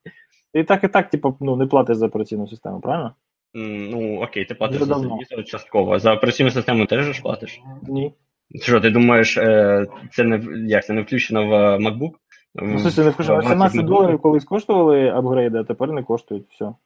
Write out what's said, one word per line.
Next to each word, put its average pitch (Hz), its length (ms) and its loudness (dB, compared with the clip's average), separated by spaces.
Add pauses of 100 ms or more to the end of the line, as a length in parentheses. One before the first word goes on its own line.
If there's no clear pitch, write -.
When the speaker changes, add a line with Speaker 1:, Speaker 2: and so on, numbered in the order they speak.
(520)
Speaker 1:
Ти 156 80 0
і 160 40 0
так, 196 200 2
і 190 40 0
так, 190 220 0
типу, 139 300 -2
ну, 135 160 -2
не 131 100 0
платиш 127 300 2
за 110 100 0
операційну 104 420 -6
систему, 98 320 -14
правильно? 131 340 -6 (420)
Speaker 2:
М, 104 340 -10
ну, 110 320 -6
окей, 101 220 -6
ти - 100 -10
платиш 120 220 -4
Speaker 1:
Вже 143 80 -2
Speaker 2:
за 143 100 -2
Speaker 1:
давно. 131 140 -4 (220)
Speaker 2:
залізо 113 120 -10
частково. 95 560 -2
За 110 160 4
операційну 120 360 2
систему 117 360 0
теж 131 180 -2
ж 143 180 -8
платиш? - 380 -10 (280)
Speaker 1:
Ні. 135 240 -6 (500)
Speaker 2:
Що, 120 180 4
ти 110 100 4
думаєш, 117 480 4
е, 101 480 4 (240)
це 120 140 0
не 113 120 2
в-, 110 300 -8
як, 104 180 2
це 107 80 -6
не 107 100 -2
включено 110 440 -2
в, 107 80 2
е, 101 220 4
MacBook? 110 340 -4 (440)
Speaker 1:
Ну, 104 200 -6
в - 20 -2
Speaker 2:
В, - 40 -2
Speaker 1:
сенсі, 160 200 0
не 151 100 4
включено. 156 240 -2
Speaker 2:
в - 20 4
вартість 156 160 0
Speaker 1:
Сімнадцять 185 280 2
Speaker 2:
MacBook? 160 60 -2
Speaker 1:
доларів 180 340 2
колись 151 240 2
коштували 165 680 2
апгрейди, 123 480 0
а 110 60 -4
тепер 131 280 -6
не 143 100 -6
коштують, 202 480 -6
все. 208 180 -10 (180)